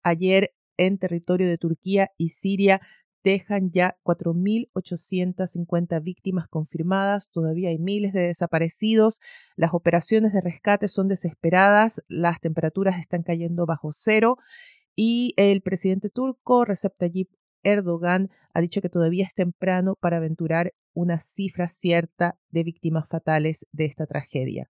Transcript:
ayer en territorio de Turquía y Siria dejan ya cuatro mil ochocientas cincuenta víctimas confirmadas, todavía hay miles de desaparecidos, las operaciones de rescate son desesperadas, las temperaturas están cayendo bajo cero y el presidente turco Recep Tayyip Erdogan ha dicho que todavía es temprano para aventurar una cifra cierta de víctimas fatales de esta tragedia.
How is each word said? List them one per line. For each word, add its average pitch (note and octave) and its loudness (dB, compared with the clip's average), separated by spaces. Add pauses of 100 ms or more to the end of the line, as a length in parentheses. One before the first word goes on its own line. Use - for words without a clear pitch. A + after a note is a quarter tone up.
ayer F#3 2 (240)
en F#3 2
territorio F3+ 0
de E3+ 0
Turquía F#3+ 0
y E3+ 0
Siria F#3+ 2 (420)
dejan F#3+ 0
ya F3+ 0
cuatro E3+ -2
mil G#3 -2
ochocientas F3+ -4
cincuenta E3+ -2
víctimas F3+ -6
confirmadas, F#3+ -2
todavía E3 -2
hay E3 -2
miles G3 -2
de F#3+ 0
desaparecidos, F3+ 0 (340)
las E3 0
operaciones F3 2
de G3 2
rescate G3+ 0
son F#3+ -2
desesperadas, F#3+ 2
las E3+ -2
temperaturas F3+ -2
están E3+ -6
cayendo E3+ -2
bajo D#3 -4
cero A3 2 (580)
y A#3 0
el G3+ 4
presidente F#3+ -2
turco B3 0
Recep G3+ -4
Tayyip F3+ -4 (320)
Erdogan F#3 0 (260)
ha E3 0
dicho F3 -2
que F#3 -6
todavía F3 0
es - -12
temprano F#3 -2
para E3+ 0
aventurar E3 -2 (200)
una E3+ -2
cifra F3+ -6
cierta E3+ -2 (100)
de E3 0
víctimas D#3+ -4
fatales D#3 -2
de D#3 -2
esta D3+ -6
tragedia. C3 -6 (100)